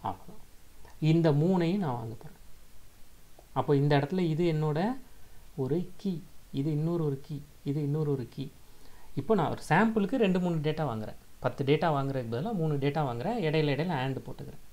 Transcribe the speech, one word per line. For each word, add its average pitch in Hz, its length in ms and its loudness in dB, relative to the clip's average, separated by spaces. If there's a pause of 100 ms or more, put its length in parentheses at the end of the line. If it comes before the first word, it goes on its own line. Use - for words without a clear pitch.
(100)
அவ்வளவுதான். - 320 -10 (680)
இந்த 165 160 6 (140)
மூணையும் 180 420 4
நான் 123 160 -2
வாங்க 117 220 -8
போறேன். - 180 -16 (1160)
அப்போ 143 140 2 (100)
இந்த 147 160 4
இடத்துல 185 340 2
இது 160 120 2 (100)
என்னோட 151 260 0 (840)
ஒரு 135 140 0 (220)
கீ, 190 120 -2 (480)
இது 143 80 0 (100)
இன்னொரு 165 300 0
ஒரு 139 180 -2
கீ, 151 100 -8 (340)
இது 143 80 0 (100)
இன்னொரு 147 280 0
ஒரு 123 180 -6
கீ. 135 100 -8 (760)
இப்போ - 200 2
நான் 135 140 2
ஒரு - 160 -10
சாம்பிளுக்கு 220 540 4
ரெண்டு 185 200 4
மூணு 170 220 2
data 156 260 0
வாங்குறேன். 107 280 -6 (240)
பத்து 131 260 0
data 156 260 6
வாங்குறதுக்கு 135 380 -2
பதிலா 170 260 -2
மூணு 156 140 2 (100)
data 147 240 2
வாங்குறேன். 127 380 -2
இடையில 151 280 4
இடையில 160 300 0
and 131 220 -2
போட்டுக்கிறேன். - 360 -10 (100)